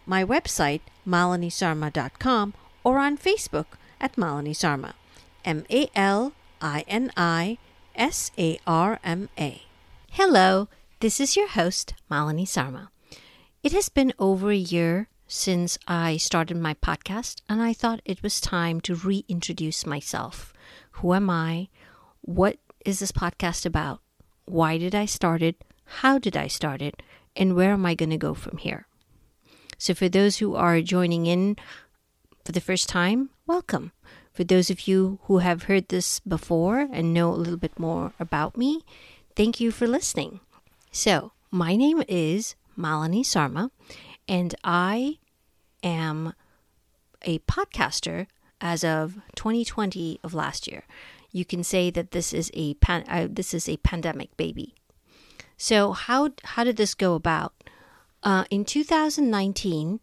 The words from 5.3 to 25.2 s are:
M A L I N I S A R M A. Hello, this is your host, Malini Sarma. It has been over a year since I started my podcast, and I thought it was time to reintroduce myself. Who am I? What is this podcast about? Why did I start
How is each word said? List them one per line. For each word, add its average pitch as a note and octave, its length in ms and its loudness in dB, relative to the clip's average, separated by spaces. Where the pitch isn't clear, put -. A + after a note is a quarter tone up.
M D#3 260 -2
A C4 240 2
L G3+ 380 2
I D3+ 280 -4
N A#3+ 280 -2
I F3 420 0
S - 440 -2
A E3 280 0
R F3 380 2
M F3+ 240 -4
A. C#3 240 -6
Hello, G3+ 560 6
this A3 200 0
is - 160 0
your - 120 2
host, - 460 -2
Malini D3+ 380 -2
Sarma. C3 420 -6
It C#4+ 100 0
has G4+ 160 0
been C4 300 2
over F#3+ 320 2
a G#3 60 2
year F3 520 0
since F3 520 -2
I E3 300 0
started E3+ 400 0
my D#3+ 160 -2
podcast, - 720 -6
and G#3+ 120 0
I A#3 120 0
thought A3+ 320 -2
it - 180 -6
was G3+ 180 -4
time E3+ 420 -2
to F3+ 120 -2
reintroduce F3 880 -4
myself. - 680 -8
Who F3 220 0
am G3 160 2
I? E3 380 -2
What F3+ 380 0
is F#3+ 160 -2
this G3 120 -4
podcast - 540 -2
about? D#3 340 -4
Why E3 320 2
did F3 180 -2
I G#3 120 0
start E3 340 0